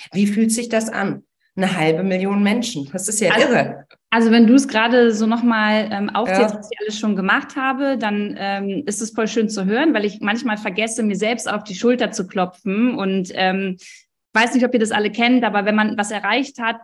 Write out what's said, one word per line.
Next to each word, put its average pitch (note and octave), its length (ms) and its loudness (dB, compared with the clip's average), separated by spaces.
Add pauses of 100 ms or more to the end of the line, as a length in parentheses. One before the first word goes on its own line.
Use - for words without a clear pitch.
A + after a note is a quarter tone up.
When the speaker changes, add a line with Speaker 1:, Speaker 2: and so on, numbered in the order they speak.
(120)
Speaker 1:
Wie G3+ 160 2
fühlt A3 240 0
sich A#3 160 -4
das A3 200 -2
an? G3 360 -6 (320)
Eine F#3 200 0
halbe D#3+ 280 2
Million G3 380 0
Menschen. G3+ 500 -2
Das F#3+ 160 -6
ist G#3+ 120 -4
ja F#3 140 2
Speaker 2:
Also, C4 140 4
Speaker 1:
irre. G#3 360 0 (260)
Speaker 2:
also A3+ 200 4
wenn A#3 160 8
du A#3 80 8
es C4+ 140 6
gerade A#3 440 4
so G#3+ 140 0
nochmal, A3 640 2
ähm, G3+ 160 -4
aufzählst, A3 460 0
Speaker 1:
Ja. G#3 60 -10
Speaker 2:
was - 100 -20
ich - 100 -12
alles G#3+ 180 -8
schon G#3 180 -2
gemacht G#3+ 400 -2
habe, C4+ 420 -2
dann, G#3 400 -4
ähm, G3 480 -4
ist G#3+ 160 -6
es A3 80 -8
voll A3 180 -2
schön A3 200 0
zu G3+ 160 -4
hören, B3 280 2
weil G#3 120 0
ich G#3 160 -6
manchmal G#3+ 360 -2
vergesse, G#3+ 460 -4
mir G#3 140 0
selbst A3 340 -4
auf G#3+ 140 -6
die F#3+ 100 -14
Schulter B3 380 0
zu F#3 140 -6
klopfen G3 680 -2
und, F#3+ 400 -2
ähm, F#3 420 -2 (580)
weiß A#3 200 2
nicht, B3 100 4
ob B3 80 0
ihr B3 80 2
das A3 120 0
alle G#3 180 0
kennt, A#3 340 2
aber G3+ 220 0
wenn G#3+ 80 2
man G#3+ 240 0
was G#3 120 -4
erreicht G#3+ 480 -2
hat, A#3 240 -4